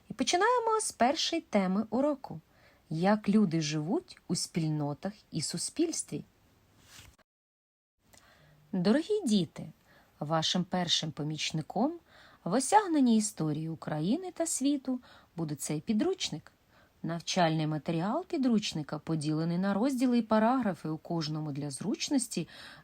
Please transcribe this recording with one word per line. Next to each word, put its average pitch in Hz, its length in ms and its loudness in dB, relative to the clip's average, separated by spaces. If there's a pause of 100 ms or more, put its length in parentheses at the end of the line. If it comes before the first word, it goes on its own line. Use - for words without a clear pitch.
(100)
І - 40 -10
починаємо 440 680 2
з - 120 -4
першої 320 500 0
теми 196 480 0
уроку. 269 500 -2 (500)
Як 196 380 2
люди 190 320 4
живуть 156 580 -4 (100)
у 185 80 0
спільнотах 151 760 -2 (180)
і 160 120 -4
суспільстві. - 840 -4 (2500)
Дорогі 285 540 2
діти, 202 460 0 (480)
вашим 160 440 0
першим 165 480 -2
помічником 156 800 -4 (520)
в 170 80 -4
осягненні 277 640 6
історії 160 520 0
України 175 600 -2
та 330 160 -2
світу 269 540 -2 (360)
буде 160 180 -4
цей 151 260 -4
підручник. 226 720 -2 (500)
Навчальний 160 640 2
матеріал 165 600 -2
підручника 214 720 0
поділений 160 600 0
на 196 160 0
розділи 247 440 2
і 233 40 2
параграфи, 220 640 2
у 156 100 -4
кожному 156 540 -4
для 143 180 -6
зручності - 800 -2 (360)